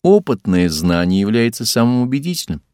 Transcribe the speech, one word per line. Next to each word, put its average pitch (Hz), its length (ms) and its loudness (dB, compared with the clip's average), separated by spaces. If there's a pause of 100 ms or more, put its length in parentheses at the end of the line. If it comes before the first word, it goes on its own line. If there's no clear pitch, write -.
Опытное 104 640 2
знание 87 540 0
является 117 420 -2
самым 123 380 0
убедительным. 139 580 -6 (140)